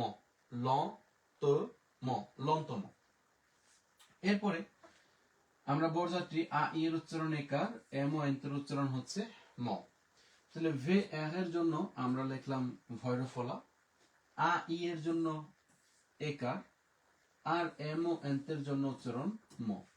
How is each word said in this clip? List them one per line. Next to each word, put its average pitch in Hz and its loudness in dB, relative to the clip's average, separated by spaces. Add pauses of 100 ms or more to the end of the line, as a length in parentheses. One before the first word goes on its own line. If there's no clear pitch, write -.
(520)
লন্তম, 143 0 (320)
লন্তম। 143 0 (1400)
এরপরে 196 4 (1080)
আমরা 156 4
বরযাত্রী 170 0 (100)
আ 151 4 (100)
ই 160 0
এর 160 2
উচ্চারণ 160 -2
একার, 143 0 (220)
এম 139 0
ও 151 2
এন 139 2
এর 143 -4
উচ্চারণ 139 0
হচ্ছে 131 -2 (380)
ম। 123 -2 (880)
তাহলে 165 0
ভে 147 4 (140)
এর 160 -2
জন্য 165 2 (220)
আমরা 127 0
লিখলাম 131 -2 (380)
ভৈরফলা, 123 -2 (840)
আ 170 6 (180)
ই 170 0 (100)
এর 170 -2
জন্য 165 2 (920)
একার, 143 -2 (880)
আর 170 2 (140)
এম 156 -2
ও 170 2 (100)
এন 143 2 (100)
এর 156 -2
জন্য 139 0
উচ্চারণ 127 -4 (320)
ম। 117 -2 (280)